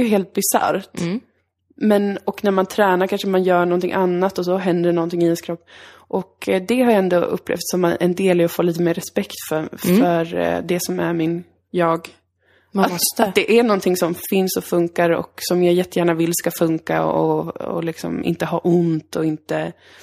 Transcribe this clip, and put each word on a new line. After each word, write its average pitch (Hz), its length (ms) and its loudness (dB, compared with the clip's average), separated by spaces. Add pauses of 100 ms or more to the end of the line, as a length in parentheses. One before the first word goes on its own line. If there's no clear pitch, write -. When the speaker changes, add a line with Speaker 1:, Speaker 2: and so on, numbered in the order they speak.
Speaker 1:
ju 233 60 2
helt 202 240 0
bisarrt. - 680 0
Speaker 2:
Mm. 180 200 -2 (560)
Speaker 1:
Men, 202 480 2
och - 200 -6
när 202 60 2
man 190 160 2
tränar 190 400 2
kanske 196 220 -4
man 185 140 2
gör 180 240 4
någonting 180 260 0
annat 185 460 0
och 180 60 -2
så 180 120 0
händer 175 340 0
det 170 40 2
någonting 170 280 -2
i - 20 2
ens 170 160 2
kropp. - 240 -10 (280)
Och, - 560 -8
eh, 190 200 0
det 247 140 2
har 240 80 4
jag 214 80 6
ändå 180 180 2
upplevt 175 460 -2
som 180 380 0
en 180 140 0
del 180 260 2
i 170 40 4
att 170 80 0
få 175 100 -2
lite 170 200 0
mer 170 120 2
respekt - 400 -6 (140)
för, 156 200 -4 (180)
Speaker 2:
Mm. 185 140 6
Speaker 1:
för, 170 380 2
eh, 170 260 0
det 180 180 -2
som 180 180 -4
är 170 120 0
min 170 320 -2 (260)
jag. 170 380 0 (640)
Speaker 2:
Man 196 120 2
Speaker 1:
Att, 190 80 4
Speaker 2:
måste. - 320 0
Speaker 1:
att 190 100 -4
det 202 240 4
är 233 40 4
någonting 190 340 2
som 175 180 0 (160)
finns 190 260 0
och 185 80 -4
funkar 170 460 0
och - 260 -2
som 180 280 0
jag 175 100 4
jättegärna 175 400 0
vill 165 200 0
ska - 160 -2
funka 160 540 -2
och, 160 560 -2
och 170 240 -6
liksom 165 400 -8
inte 165 220 -2
ha 170 120 -4
ont 170 580 0
och 160 80 -2
inte 156 480 -6 (300)